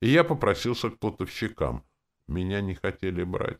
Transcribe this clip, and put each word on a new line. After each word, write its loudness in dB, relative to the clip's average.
и 2
я 8
попросился 2
к -12
платовщикам. -4
Меня -2
не -2
хотели -2
брать, -4